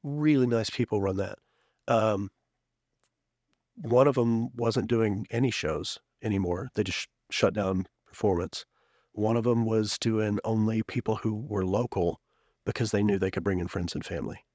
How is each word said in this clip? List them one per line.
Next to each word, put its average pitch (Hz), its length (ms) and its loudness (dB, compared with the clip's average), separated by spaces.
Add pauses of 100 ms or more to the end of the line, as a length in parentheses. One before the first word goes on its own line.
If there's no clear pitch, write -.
Really 147 440 4
nice 113 220 2
people 107 320 0
run 95 160 0
that. 98 220 -4 (480)
Um, 107 420 2 (1500)
one 127 320 4
of 135 100 2
'em 117 380 0
wasn't 117 340 0
doing 110 400 0
any 120 220 0
shows - 480 -4 (220)
anymore. 98 540 -2
They 107 80 0
just 92 140 -4
sh-, - 100 -8 (220)
shut 95 240 2
down 95 340 -2 (180)
performance. 90 600 -2 (460)
One 107 260 0
of 113 100 0
'em 117 180 2
was 110 320 0
doing 107 460 0
only 110 400 0
people 110 340 -2
who 110 180 -4
were 104 300 -4
local 95 540 0 (460)
because - 260 -2
they 104 120 2
knew 101 140 2
they 95 140 0
could 87 120 -4
bring 95 160 0
in 87 80 -4
friends 87 280 -6
and - 100 -6
family 82 500 -8